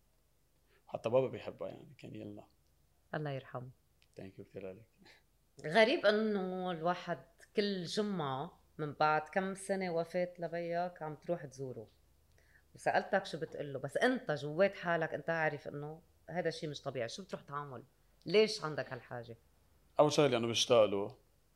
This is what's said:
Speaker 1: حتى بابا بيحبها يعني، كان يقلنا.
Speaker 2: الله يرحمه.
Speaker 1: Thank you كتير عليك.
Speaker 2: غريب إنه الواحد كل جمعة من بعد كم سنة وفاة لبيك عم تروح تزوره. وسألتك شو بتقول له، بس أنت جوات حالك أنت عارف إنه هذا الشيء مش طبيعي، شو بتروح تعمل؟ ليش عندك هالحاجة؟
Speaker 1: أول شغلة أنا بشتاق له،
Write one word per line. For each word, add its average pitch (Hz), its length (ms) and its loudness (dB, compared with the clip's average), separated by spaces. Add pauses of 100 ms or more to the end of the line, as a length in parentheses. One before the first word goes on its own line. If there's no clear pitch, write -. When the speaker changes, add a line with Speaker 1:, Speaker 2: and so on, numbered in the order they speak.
(880)
Speaker 1:
حتى - 220 -6
بابا 127 200 4
بيحبها 101 400 -10
يعني، - 300 -16
كان 117 160 -16
يقلنا. 107 300 -12 (720)
Speaker 2:
الله 151 160 -6
يرحمه. 131 400 -10 (500)
Speaker 1:
Thank 95 200 -16
you - 20 -14
كتير 98 240 -14
عليك. 95 180 -14 (800)
Speaker 2:
غريب 220 420 4
إنه 196 640 0
الواحد 175 480 -2 (380)
كل 202 280 0
جمعة 165 760 -2 (160)
من 151 140 -4
بعد 151 360 4
كم 190 260 -2
سنة 190 360 -2
وفاة 175 480 -2
لبيك 170 640 -4
عم 156 120 -6
تروح 165 320 -4
تزوره. 123 420 -10 (840)
وسألتك 196 520 2
شو 165 120 -8
بتقول 143 340 -6
له، 135 60 -4
بس 139 180 -6
أنت 254 340 2
جوات 151 440 2
حالك 165 400 0
أنت 147 160 -4
عارف 156 380 0
إنه 151 320 -10 (300)
هذا 165 180 -2
الشيء 160 220 -6
مش 139 120 -10
طبيعي، 127 260 -4
شو 196 140 -10
بتروح 151 200 -12
تعمل؟ 143 400 -10 (440)
ليش 202 380 4
عندك 135 280 -4
هالحاجة؟ 117 440 -12 (640)
Speaker 1:
أول 147 120 8
شغلة 143 240 6
أنا 117 100 2
بشتاق 117 380 8
له، 101 320 0 (400)